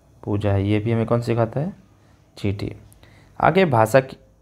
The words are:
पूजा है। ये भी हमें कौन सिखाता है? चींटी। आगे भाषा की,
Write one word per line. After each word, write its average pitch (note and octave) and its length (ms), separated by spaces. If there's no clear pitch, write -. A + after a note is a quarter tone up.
पूजा G#2 300
है। G2 120
ये G#2 140
भी G#2+ 140
हमें A2+ 140
कौन A#2+ 140
सिखाता A#2 400
है? F#3 120
चींटी। - 400
आगे F#3 240
भाषा A#2+ 360
की, - 160